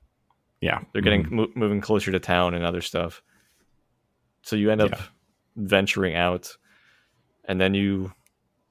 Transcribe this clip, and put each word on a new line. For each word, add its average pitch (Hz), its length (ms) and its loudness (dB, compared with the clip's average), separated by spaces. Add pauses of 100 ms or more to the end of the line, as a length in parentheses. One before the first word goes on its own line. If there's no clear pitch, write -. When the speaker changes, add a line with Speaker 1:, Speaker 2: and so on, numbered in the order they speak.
(600)
Speaker 1:
Yeah. - 200 -2 (100)
Speaker 2:
They're 104 100 -2
getting 101 220 4
Speaker 1:
Mm-hmm. 80 120 -6
Speaker 2:
mo-, 110 200 0
moving 104 260 0
closer 98 300 0
to 92 80 0
town 87 340 0
and 85 120 -4
other 87 160 -2
stuff. 85 400 -6 (1200)
So - 140 -6
you 104 160 2
end 107 100 2
up 104 100 4
Speaker 1:
Yeah. - 100 -8 (560)
Speaker 2:
venturing 98 580 2
out, 87 400 0 (880)
and 95 140 -2
then 95 140 2
you, 98 380 0 (600)